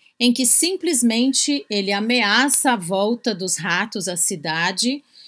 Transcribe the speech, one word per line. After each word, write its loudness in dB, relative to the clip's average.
em 4
que 0
simplesmente 2
ele -2
ameaça 2
a 0
volta -2
dos -6
ratos -4
à -6
cidade -2